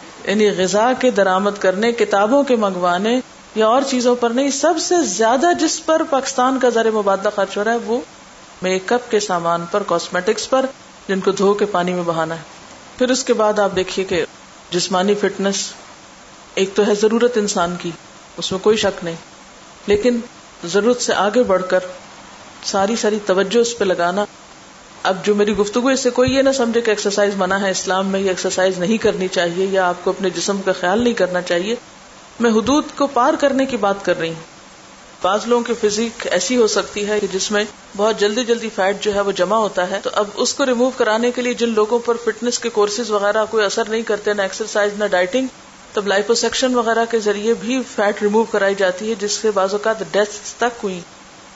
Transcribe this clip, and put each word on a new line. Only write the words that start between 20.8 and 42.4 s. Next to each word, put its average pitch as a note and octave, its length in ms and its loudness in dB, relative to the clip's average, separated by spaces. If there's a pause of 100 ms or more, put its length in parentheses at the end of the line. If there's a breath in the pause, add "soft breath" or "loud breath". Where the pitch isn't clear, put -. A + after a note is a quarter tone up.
سے - 120 0
آگے G#3 280 2
بڑھ F#3+ 260 2
کر F#3 100 2 (840)
ساری G#3 340 0
ساری A3 300 0
توجہ F#3+ 320 2
اس A#3 200 0
پہ G#3 60 0
لگانا۔ F#3 400 0 (800)
اب F#3 220 -2
جو G#3 100 4
میری G#3 220 2
گفتگو، G#3 320 0
اس C4+ 120 2
سے B3 100 2
کوئی B3+ 240 2
یہ C4+ 80 4
نہ C4+ 80 4
سمجھے A#3 300 2
کہ A#3 100 2
ایکسرسائز G#3 460 0
منع F#3+ 200 0
ہے G3 140 0
اسلام F#3+ 380 -2
میں، G3 120 0
یا G3 80 0
ایکسرسائز F#3 500 0
نہیں G3+ 200 0
کرنی F#3 300 0
چاہیے، F3 380 0
یا F#3+ 220 2
آپ F3+ 160 -2
کو G3 60 0
اپنے F#3+ 200 -2
جسم G3 320 -4
کا F#3+ 100 0
خیال F#3 300 0
نہیں A#3+ 120 2
کرنا F3+ 280 0
چاہیے۔ F3+ 320 -2 (680)
میں A#3 100 4
حدود B3 340 2 (120)
کو C#4+ 100 0
پار C#4 340 2
کرنے C4+ 260 2
کی C4 100 -4
بات G3 280 -2
کر F3 140 0
رہی E3 100 -4
ہوں۔ E3 220 -14 (720)
بعض G3 240 2
لوگوں A#3+ 180 2
کی A3+ 240 0
فزیک A3 420 -4
ایسی F#3 260 0
ہو A#3 100 6
سکتی G#3 420 -2
ہے G#3 120 0
کہ G3 120 -2
جس F#3 180 -4
میں G#3 140 0 (320)
بہت G#3 240 0
جلدی G#3 240 0
جلدی A3+ 300 0
فیٹ G3 260 0
جو G3+ 140 0
ہے G3+ 60 0
وہ G3 120 0
جمع F3+ 240 0
ہوتا F#3+ 340 0
ہے، G3 120 -4
تو - 100 -6
اب G#3 220 0
اس - 200 -2
کو C#4+ 120 0
ریموو B3+ 240 2
کرانے A#3 400 0
کے B3 120 -4
لیے A#3+ 120 -2
جن A#3 140 0
لوگوں G#3+ 300 2
پر A#3 260 -2
فٹنس A#3 340 -4